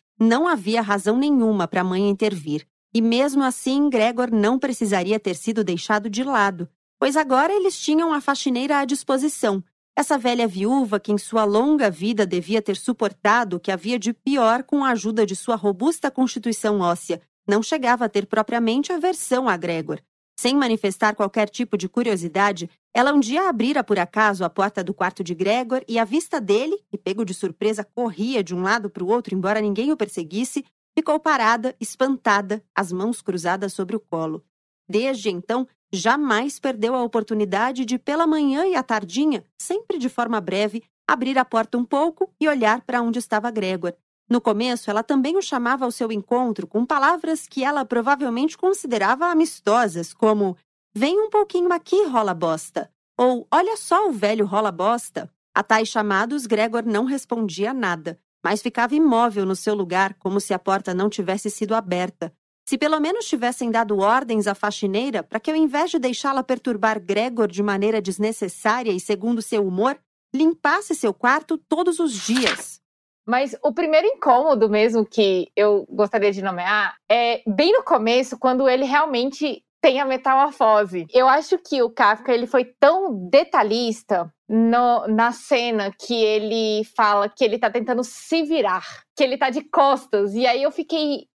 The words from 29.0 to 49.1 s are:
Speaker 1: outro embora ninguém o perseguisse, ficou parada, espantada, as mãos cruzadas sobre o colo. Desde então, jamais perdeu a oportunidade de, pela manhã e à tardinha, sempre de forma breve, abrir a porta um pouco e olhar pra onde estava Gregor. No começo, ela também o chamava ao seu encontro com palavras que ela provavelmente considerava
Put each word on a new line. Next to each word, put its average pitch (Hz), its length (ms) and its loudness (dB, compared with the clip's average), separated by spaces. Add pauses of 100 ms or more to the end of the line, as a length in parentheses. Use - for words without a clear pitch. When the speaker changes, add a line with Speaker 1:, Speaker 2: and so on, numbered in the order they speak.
Speaker 1:
outro 226 280 -2
embora 196 260 -2
ninguém 214 320 -2
o 285 60 -4
perseguisse, 196 640 -6 (320)
ficou 311 240 0
parada, 240 580 0
espantada, 214 840 -2 (100)
as 190 160 -4
mãos 196 300 -4
cruzadas 185 540 -4
sobre 190 200 -6
o 214 60 -4
colo. 160 420 -6 (460)
Desde 220 400 -2
então, 226 400 -4 (240)
jamais 240 680 0
perdeu 240 360 -2
a 254 80 0
oportunidade 226 840 -2
de, 247 140 -2
pela 311 280 -2
manhã 302 400 2
e 370 80 0
à 269 80 0
tardinha, 226 600 -2 (160)
sempre 392 380 -6
de 254 100 -2
forma 233 320 -2
breve, 202 420 -2 (240)
abrir 262 320 0
a 254 60 4
porta 226 320 -2
um 240 80 -2
pouco 320 560 0
e 302 80 2
olhar 240 320 2
pra 247 220 -2
onde 233 160 -2
estava 233 320 -2
Gregor. 185 440 -4 (360)
No 240 100 4
começo, 233 480 0
ela 208 140 0
também 285 340 0
o 392 60 0
chamava 254 420 -2
ao 240 60 -2
seu 226 220 -4
encontro 220 520 -2
com 233 220 -2
palavras 311 640 0
que 262 160 -6
ela 285 200 0
provavelmente 254 720 -2
considerava 262 720 0